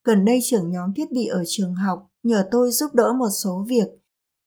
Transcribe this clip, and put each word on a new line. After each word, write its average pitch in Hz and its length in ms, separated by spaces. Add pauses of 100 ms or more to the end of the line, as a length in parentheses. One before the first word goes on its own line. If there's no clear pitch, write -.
Gần 202 220
đây 247 180
trưởng 180 280
nhóm 180 220
thiết 311 180
bị 247 140
ở 180 220
trường 180 280
học 185 320 (160)
nhờ 214 280
tôi 247 200
giúp 294 220
đỡ 226 200
một 254 160 (140)
số 190 260
việc. 233 180 (600)